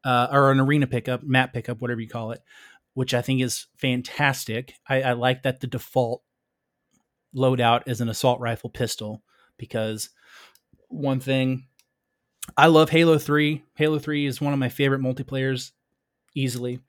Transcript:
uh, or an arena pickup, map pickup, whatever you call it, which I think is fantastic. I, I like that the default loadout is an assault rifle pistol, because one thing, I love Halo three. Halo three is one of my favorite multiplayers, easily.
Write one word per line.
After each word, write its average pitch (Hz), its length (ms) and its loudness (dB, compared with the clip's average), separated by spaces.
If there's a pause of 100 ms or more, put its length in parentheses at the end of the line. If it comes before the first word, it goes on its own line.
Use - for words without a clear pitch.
uh, 123 280 2
or 139 200 6
an 135 80 4
arena 143 260 4
pickup, 123 380 -4
map 131 300 2
pickup, 117 280 -8
whatever 120 200 -4
you 113 80 -12
call 113 220 -8
it, 113 100 -12 (520)
which 131 220 -2
I 120 80 0
think 131 180 0
is - 260 -4 (100)
fantastic. 127 960 -2 (140)
I, 131 140 2
I 127 120 0
like 127 300 0
that 131 180 -2
the 135 60 -8
default 120 540 -4 (1120)
loadout 123 520 2
is 120 140 -4
an 117 80 -2
assault 123 300 2
rifle 117 300 -6
pistol, 107 540 -6 (340)
because 110 540 -6 (800)
one 139 300 -2
thing, 131 460 -2 (880)
I 147 120 8
love 156 240 6
Halo 160 260 6
three. 147 460 0 (100)
Halo 151 240 0
three 147 300 -4
is 131 120 -6
one 143 140 -2
of 139 60 -2
my 127 100 -2
favorite 135 320 -2
multiplayers, 131 680 -4 (640)
easily. 123 540 -4